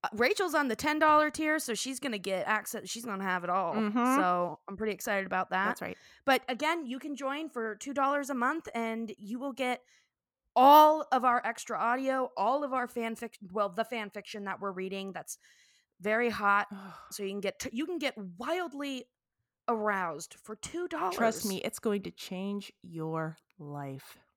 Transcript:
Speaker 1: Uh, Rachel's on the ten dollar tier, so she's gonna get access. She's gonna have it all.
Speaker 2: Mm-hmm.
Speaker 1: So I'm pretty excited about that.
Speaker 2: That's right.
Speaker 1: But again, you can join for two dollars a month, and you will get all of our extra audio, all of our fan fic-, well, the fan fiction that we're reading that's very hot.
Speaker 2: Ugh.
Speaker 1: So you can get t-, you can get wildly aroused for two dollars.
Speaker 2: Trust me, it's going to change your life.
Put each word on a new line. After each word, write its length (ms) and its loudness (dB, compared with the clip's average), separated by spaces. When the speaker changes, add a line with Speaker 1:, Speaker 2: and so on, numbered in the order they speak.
Speaker 1:
Uh, 100 -4
Rachel's 420 0
on 120 4
the 80 0
ten 240 0
dollar 300 6
tier, 300 0
so 140 -4
she's 260 -6
gonna 180 -4
get 300 -2
access. 420 -4
She's 160 -10
gonna 180 -4
have 200 0
it 60 -4
all. 260 0
Speaker 2:
Mm-hmm. 400 2
Speaker 1:
So 520 2
I'm 100 -12
pretty 160 -2
excited 320 -2
about 260 -2
that. 160 0
Speaker 2:
That's 140 -2
right. 160 -8
Speaker 1:
But 220 4
again, 380 -2
you 120 -6
can 180 -8
join 340 -6
for 260 -6
two 180 -10
dollars 360 0
a 40 -2
month, 400 0
and 440 -4
you 200 -10
will 160 -6
get 280 -2
all 560 10
of 140 4
our 200 6
extra 320 -4
audio, 600 0
all 260 2
of 100 -4
our 140 -2
fan 280 -4
fic-, 220 -12
well, 180 0
the 160 -2
fan 240 -6
fiction 360 -10
that 140 -6
we're 120 -4
reading 400 -6
that's 260 -12
very 300 0
hot. 420 4
Speaker 2:
Ugh. 60 -12
Speaker 1:
So 120 -8
you 60 -4
can 120 -6
get 180 -4
t-, 140 -8
you 120 -4
can 140 -6
get 160 -2
wildly 680 -4
aroused 720 -2
for 140 -14
two 320 -8
dollars. 280 -4
Speaker 2:
Trust 300 2
me, 180 -2
it's 160 -6
going 240 -2
to 80 -8
change 600 -8
your 560 -6
life. 580 -12